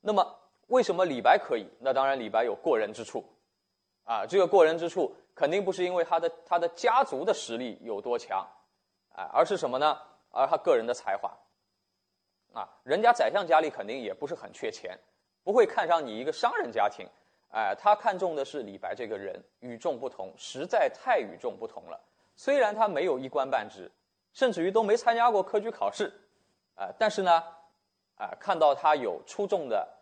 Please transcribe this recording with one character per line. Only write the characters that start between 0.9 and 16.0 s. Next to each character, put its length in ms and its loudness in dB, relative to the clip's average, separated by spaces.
么 120 2
李 160 -2
白 180 6
可 180 -4
以？ 80 -6
那 140 -2
当 120 2
然 140 0
李 100 -8
白 140 2
有 140 -2
过 200 0
人 160 -2
之 120 -12
处， 200 -10
啊， 240 -4
这 100 -2
个 80 6
过 200 8
人 120 4
之 120 -4
处 260 -2
肯 160 0
定 160 0
不 60 -2
是 140 -2
因 100 -2
为 80 0
他 160 0
的， 100 -2
他 140 0
的 120 0
家 340 2
族 200 -6
的 80 2
实 240 -4
力 260 -8
有 180 -6
多 180 -2
强， 260 -6
啊， 180 -12
而 120 4
是 120 0
什 140 -4
么 80 -4
呢？ 180 2
而 120 2
他 120 0
个 200 2
人 80 0
的 80 -2
才 240 -4
华。 160 -8
啊， 160 -8
人 180 0
家 120 6
宰 180 2
相 160 -2
家 140 6
里 100 -2
肯 160 -10
定 100 -6
也 160 -8
不 140 -10
是 80 -8
很 180 -16
缺 200 -8
钱， 260 -14
不 80 -4
会 120 6
看 220 -2
上 180 2